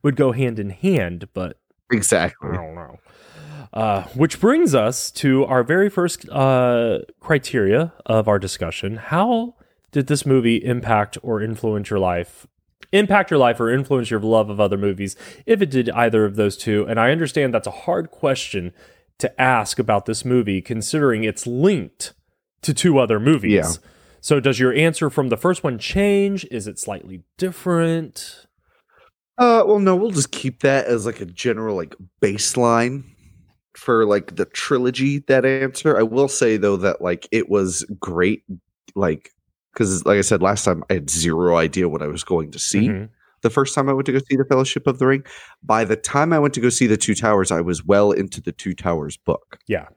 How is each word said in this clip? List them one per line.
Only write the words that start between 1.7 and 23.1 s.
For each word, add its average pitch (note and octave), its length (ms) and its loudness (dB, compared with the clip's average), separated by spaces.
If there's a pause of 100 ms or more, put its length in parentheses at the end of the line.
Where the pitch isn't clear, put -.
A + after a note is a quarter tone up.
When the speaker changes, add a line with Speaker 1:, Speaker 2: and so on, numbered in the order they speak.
Speaker 2:
Exactly. G#2 580 0
Speaker 1:
I F#2 60 -6
don't E2 180 -10
know. E2 260 -18 (720)
Uh, G#2+ 300 -2 (140)
which D#3 260 0
brings D4 320 4
us A#2+ 380 -2
to C3+ 340 2
our B2+ 180 2
very F3+ 240 2
first, F3+ 420 -4
uh, B2 720 2 (200)
criteria C3+ 720 0 (140)
of A2 200 2
our G#2 120 2
discussion. F#2+ 580 -6
How A3+ 560 -2 (380)
did C#3 160 -2
this D3 180 -2
movie A#2+ 320 4
impact A2+ 640 -2
or A2 220 -4
influence G#2+ 480 -4
your G#2 80 0
life? F2 480 -4 (440)
Impact G3 380 2
your D#3+ 100 2
life A#2+ 200 4
or A#2 100 0
influence C3 400 0
your A2 100 0
love A2 300 2
of G#2 100 -6
other G2+ 200 2
movies, G2 360 -4 (300)
if A3+ 160 2
it F3 80 0
did B2+ 220 0
either A2+ 340 2
of G2+ 120 -4
those G#2 200 0
two. G#2 320 -2
And A2 100 0
I A#2+ 120 4
understand D3 420 0
that's A2 140 -2
a G2+ 40 -8
hard - 380 -4
question G#2 640 -4 (460)
to - 200 -4
ask B2+ 380 0
about A2 300 0
this A2+ 180 -6
movie, G#2+ 380 0
considering A#2 600 -2
it's G#2+ 220 -4
linked C3+ 680 -2 (500)
to D3+ 80 -2
two D3 260 4
other A2+ 200 2